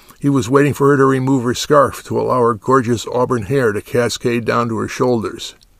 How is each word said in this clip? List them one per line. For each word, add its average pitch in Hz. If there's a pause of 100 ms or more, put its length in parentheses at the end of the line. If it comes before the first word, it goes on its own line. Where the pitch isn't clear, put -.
(200)
He 143
was 131
waiting 139
for 139
her 143
to 135
remove 131
her 123
scarf 135
to 117
allow 120
her 117
gorgeous 120
auburn 123
hair 123
to 101
cascade 120
down 117
to 113
her 107
shoulders. 123 (240)